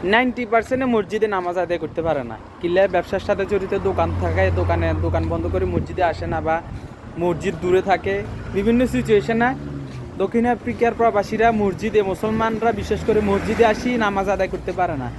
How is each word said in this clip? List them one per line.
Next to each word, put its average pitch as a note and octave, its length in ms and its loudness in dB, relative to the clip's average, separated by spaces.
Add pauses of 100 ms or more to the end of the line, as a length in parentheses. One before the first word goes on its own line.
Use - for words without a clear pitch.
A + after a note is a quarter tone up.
(140)
নাইনটি B3 380 2
পার্সেন্টে B3+ 440 2
মসজিদে G#3 400 0
নামাজ F3 280 0
আদায় E3+ 200 -2
করতে D#3 240 -4
পারে C#3+ 220 0
না। A2+ 60 -10 (240)
কিল্লায় F#3 360 4
ব্যবসার F3+ 320 0
সাথে G3 240 0
জড়িত, F#3+ 220 -2 (140)
দোকান E3+ 220 0 (120)
থাকায় F3+ 380 2
দোকানে, E3+ 280 0 (180)
দোকান E3 260 0
বন্ধ E3 220 -2
করে F#3 200 0
মসজিদে E3+ 380 -2
আসে E3+ 220 -6
না D#3+ 140 -2
বা D#3+ 80 2 (680)
মসজিদ F3 400 -2
দূরে F3+ 260 4
থাকে, F#3+ 260 0 (400)
বিভিন্ন A3+ 260 2 (120)
সিচুয়েশনে A3+ 560 2 (720)
দক্ষিণ A3+ 240 0 (100)
আফ্রিকার A#3 440 0
প্রবাসীরা A3 480 2 (140)
মসজিদে, G3+ 400 2 (100)
মুসলমানরা A3 680 0
বিশেষ G3+ 280 -2
করে G#3+ 120 4 (100)
মসজিদে G3 340 2 (100)
আসি A#3 160 -2 (160)
নামাজ G3 300 0
আদায় F#3+ 180 0
করতে F#3 260 -6
পারে E3+ 220 0
না। B2 60 -4 (120)